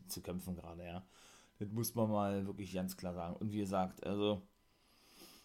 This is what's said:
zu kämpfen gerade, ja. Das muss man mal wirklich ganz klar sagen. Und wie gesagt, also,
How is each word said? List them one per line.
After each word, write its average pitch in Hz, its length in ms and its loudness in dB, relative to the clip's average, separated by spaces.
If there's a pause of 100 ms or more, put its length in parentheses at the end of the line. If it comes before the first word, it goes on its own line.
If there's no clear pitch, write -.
zu - 140 -6
kämpfen 90 340 -4
gerade, 85 300 -10
ja. 87 180 -8 (540)
Das 104 120 -4
muss 110 240 -2
man 113 160 4
mal 101 360 4
wirklich 95 280 -6
ganz 92 220 0
klar 90 180 -4
sagen. 87 220 -4
Und 107 160 -2
wie 104 60 -2
gesagt, 95 480 2
also, 104 360 4 (1040)